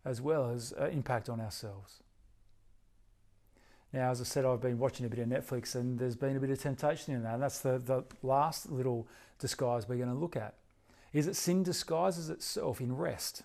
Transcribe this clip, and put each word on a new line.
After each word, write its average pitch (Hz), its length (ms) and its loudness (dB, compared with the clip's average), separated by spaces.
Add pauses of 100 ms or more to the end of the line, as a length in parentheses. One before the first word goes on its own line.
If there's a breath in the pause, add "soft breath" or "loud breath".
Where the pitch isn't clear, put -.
as 127 140 -2
well 139 300 2
as 120 240 -4
an 147 160 0
impact 127 400 0
on 117 100 -4
ourselves. 101 600 -10 (1900 soft breath)
Now, 127 160 2
as 123 100 0
I 123 60 -4
said, 139 180 2
I've 127 160 4
been 123 200 2
watching 127 260 0
a 113 40 0
bit 120 100 -2
of 117 80 0
Netflix, 123 480 -2
and 123 220 0
there's 123 200 0
been 135 180 0
a 135 40 0
bit 135 100 0
of 135 100 0
temptation 147 540 0
in 120 100 -2
that, 113 120 -2
and 131 80 0
that's 139 160 -2
the, 131 180 2
the 127 260 0 (200)
last 143 480 2
little 123 360 0 (320 loud breath)
disguise 120 480 0
we're 123 120 -2
gonna 123 140 0
look 156 220 -2
at, 110 200 -6 (580 soft breath)
is 147 140 4
that 196 80 0
sin 185 280 4
disguises 170 680 2
itself - 520 -2
in 127 160 0
rest. - 480 -4